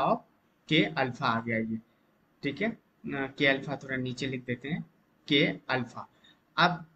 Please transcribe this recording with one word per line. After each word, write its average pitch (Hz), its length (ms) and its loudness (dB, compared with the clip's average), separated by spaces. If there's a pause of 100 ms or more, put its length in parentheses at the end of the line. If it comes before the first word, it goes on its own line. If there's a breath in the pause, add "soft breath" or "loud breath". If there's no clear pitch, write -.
of 226 120 2 (500)
के 160 160 6
अल्फा 135 420 -2
आ 117 140 2
गया 113 180 -2
ये, 113 200 -2 (640)
ठीक 143 200 -2
है। 220 60 0
अ, 226 80 -4 (640)
के 143 80 4
अल्फा 135 300 2
थोड़ा 131 200 -6
नीचे 127 300 -4
लिख 131 200 -6
देते 123 220 -6
हैं, 160 160 -4 (440)
के 151 180 6 (240)
अल्फा। 120 380 -4 (480 soft breath)
अब 170 280 2 (100)